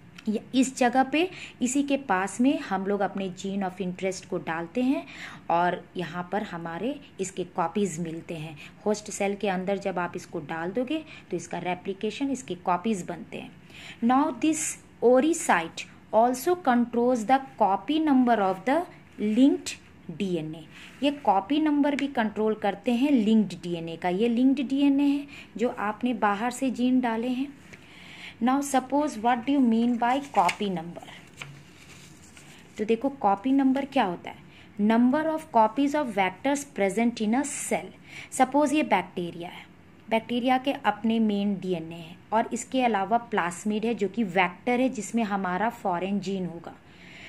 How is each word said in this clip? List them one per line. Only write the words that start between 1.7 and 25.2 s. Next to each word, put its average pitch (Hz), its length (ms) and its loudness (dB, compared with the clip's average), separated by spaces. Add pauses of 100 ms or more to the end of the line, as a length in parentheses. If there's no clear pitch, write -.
के 277 140 0
पास 190 440 -2
में 285 180 4
हम 190 260 -4
लोग 202 160 0
अपने 190 280 -4
gene 196 400 -6
of 180 120 -8
interest 185 440 -4
को 185 120 -6
डालते 165 440 -4
हैं 285 240 0 (440)
और 175 340 2 (140)
यहाँ 175 340 -6
पर 208 120 -2
हमारे 180 560 -6 (200)
इसके 190 240 -6
copies 175 560 -2
मिलते 165 340 -8
हैं। 156 240 -10 (280)
host 208 260 -2
cell 202 240 -2
के 202 140 -4
अंदर 185 280 -2
जब 190 220 -4
आप 175 160 -4
इसको 175 240 -10
डाल 165 320 -6
दोगे 262 320 -4 (280)
तो 175 60 -2
इसका 175 200 -10
replication, 190 720 -4
इसके 240 260 -6
copies 180 500 -2
बनते - 320 -10
हैं। - 140 -14 (540)
Now 262 180 6 (180)
this 311 360 0 (260)
ori 254 300 6
site 170 540 -2 (280)
also 254 400 4 (120)
controls 240 540 2
the 247 160 4 (240)
copy 196 400 2
number 254 360 4
of 190 200 2 (120)
the 311 120 4 (400)
linked 254 520 4 (380)
डीएनए। 160 520 -4 (400)
ये 285 80 4
कॉपी 214 500 2
नंबर 294 340 2
भी 277 120 0
कंट्रोल 214 460 0
करते 202 380 -2
हैं 254 200 2
लिंक्ड 214 420 4 (100)
डीएनए 165 320 -6
का। 180 140 -2
ये 190 180 2
लिंक्ड 254 400 4
डीएनए 277 360 4
है 285 240 2 (300)